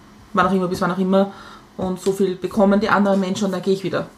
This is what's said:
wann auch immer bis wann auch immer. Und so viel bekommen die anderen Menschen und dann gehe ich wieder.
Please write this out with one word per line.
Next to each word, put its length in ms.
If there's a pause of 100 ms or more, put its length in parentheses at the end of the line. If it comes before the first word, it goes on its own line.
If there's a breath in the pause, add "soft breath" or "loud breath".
(340)
wann 140
auch 60
immer 160
bis 120
wann 100
auch 60
immer. 340 (440 loud breath)
Und 240
so 120
viel 240
bekommen 440
die 100
anderen 300
Menschen 260
und 60
dann 100
gehe 120
ich 100
wieder. 240 (100)